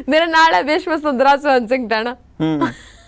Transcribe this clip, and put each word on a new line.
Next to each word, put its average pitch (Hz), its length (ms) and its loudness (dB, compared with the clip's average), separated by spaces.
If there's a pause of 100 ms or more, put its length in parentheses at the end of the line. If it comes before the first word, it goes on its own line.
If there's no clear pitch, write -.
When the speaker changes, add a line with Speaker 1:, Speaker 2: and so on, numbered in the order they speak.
Speaker 1:
ਮੇਰੇ 320 160 2
ਨਾਲ 320 280 4
ਹੈ - 100 2
ਵਿਸ਼ਵ 320 340 -2
ਸੁੰਦਰਾ 277 400 2
ਸਵਰਨ 269 300 0
ਸਿੰਘ 247 220 -4
ਟਾਣਾ।" 226 240 -4
Speaker 2:
ਹੂੰ। 156 540 -4 (400)